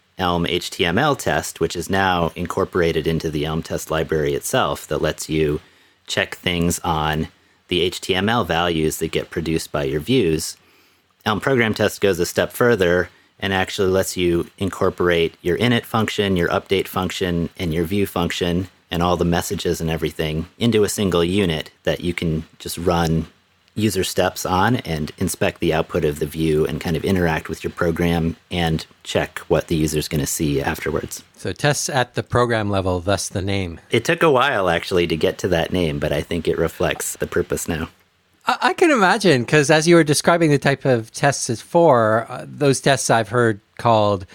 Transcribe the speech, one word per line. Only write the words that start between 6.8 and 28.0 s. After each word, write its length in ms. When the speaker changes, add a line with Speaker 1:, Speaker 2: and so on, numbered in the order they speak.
Speaker 1:
on 480
the 120
H 220
T 120
M 140
L 160
values 540
that 140
get 180
produced 420
by 120
your 160
views. 560
Elm 160
Program 320
Test 300
goes 180
a 60
step 260
further 560
and 140
actually 340
lets 260
you 440
incorporate 840
your 160
init 300
function, 500
your 120
update 400
function, 680
and 160
your 120
view 200
function, 640
and 120
all 140
the 80
messages 560
and 80
everything 600
into 240
a 60
single 360
unit 460
that 160
you 120
can 320
just 180
run 500
user 260
steps 420
on 340
and 400
inspect 420
the 120
output 320
of 140
the 80
view 400
and 140
kind 160
of 80
interact 440
with 140
your 80
program 640